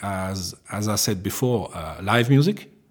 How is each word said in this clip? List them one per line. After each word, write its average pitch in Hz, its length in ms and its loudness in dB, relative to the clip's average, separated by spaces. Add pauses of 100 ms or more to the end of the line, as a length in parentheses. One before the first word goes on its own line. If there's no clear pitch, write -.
as, 95 500 -6 (160)
as 104 200 -4
I 107 80 0
said 98 260 0
before, 110 500 -2
uh, 78 280 -10
live 117 280 2
music. 147 380 4 (240)